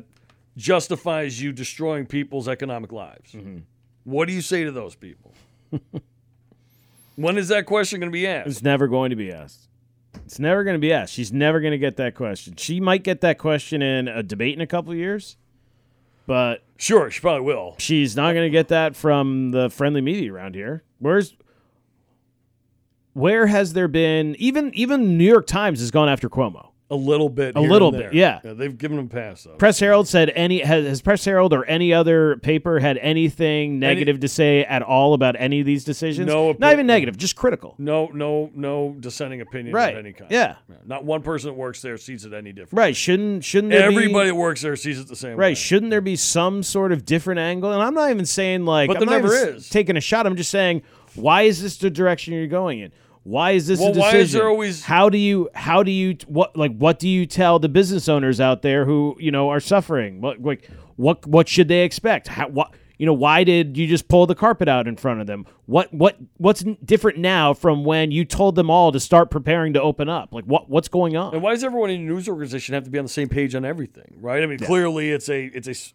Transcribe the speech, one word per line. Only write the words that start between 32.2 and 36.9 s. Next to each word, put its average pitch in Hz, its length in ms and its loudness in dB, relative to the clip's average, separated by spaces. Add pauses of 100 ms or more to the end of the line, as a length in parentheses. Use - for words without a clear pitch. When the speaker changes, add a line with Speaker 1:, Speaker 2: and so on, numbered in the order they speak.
Speaker 2:
paper 156 440 0
had 135 180 0
anything 151 720 0
Speaker 1:
Any 139 80 -4
Speaker 2:
negative 139 420 0
to 139 80 -4
say 147 360 2
at 123 180 -4
all 135 320 4
about 127 240 2
any 139 220 -2
of 139 60 -2
these 139 180 -2
decisions? 156 420 -4
Speaker 1:
No 156 260 2
Speaker 2:
Not 147 80 -6
Speaker 1:
opi- 294 140 6
Speaker 2:
even 285 120 2
negative, 185 300 2